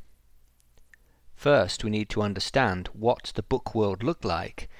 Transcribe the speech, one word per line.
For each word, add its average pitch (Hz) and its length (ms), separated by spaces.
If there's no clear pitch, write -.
First, 117 500
we 107 60
need 107 180
to 107 140
understand 101 720
what 113 400
the 107 80
book - 320
world 104 280
looked 160 220
like 87 560